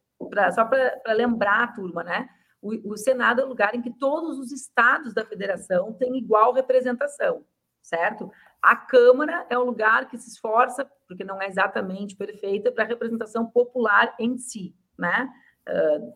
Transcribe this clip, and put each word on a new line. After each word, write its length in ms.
pra, 240
só 140
pra, 320
pra 160
lembrar 480
a 60
turma, 360
né? 240
O, 340
o 20
Senado 440
é 40
o 40
lugar 280
em 40
que 100
todos 460
os 140
estados 640
da 100
federação 680
têm 260
igual 340
representação, 920
certo? 520
A 140
Câmara 760
é 80
o 60
lugar 460
que 100
se 120
esforça, 540
porque 160
não 180
é 60
exatamente 720
perfeita, 560
pra 100
representação 640
popular 720
em 200
si, 360
né? 340
Ah, 360